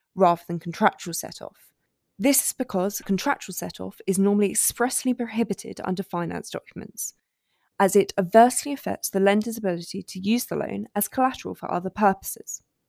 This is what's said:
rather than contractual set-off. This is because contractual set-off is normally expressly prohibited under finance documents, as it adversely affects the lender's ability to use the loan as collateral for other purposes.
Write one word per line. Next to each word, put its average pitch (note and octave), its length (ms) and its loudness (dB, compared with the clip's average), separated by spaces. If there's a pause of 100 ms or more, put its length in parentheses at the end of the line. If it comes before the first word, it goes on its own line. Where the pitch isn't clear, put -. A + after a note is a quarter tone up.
(160)
rather F3 320 4
than E3+ 120 -4
contractual E3+ 540 -2
set-off. - 580 -12 (480)
This C4+ 260 4
is - 80 -4
because G3+ 520 -2
contractual G3 480 -2
set-off F#3 520 -10
is F#3+ 140 2
normally G3+ 320 4
expressly B3 640 0
prohibited A3+ 680 -4
under F#3 200 -4
finance F3 460 -6
documents, - 640 -10 (680)
as F#3+ 160 4
it G3 220 4
adversely A3+ 560 6
affects - 360 -6
the G3 100 -2
lender's G#3 380 2
ability F#3 460 -4
to - 160 -14
use A3 260 0
the - 100 -6
loan G3 380 -4
as G3+ 140 -2
collateral B3+ 480 -2
for - 160 -10
other F3 180 -4
purposes. - 720 0 (280)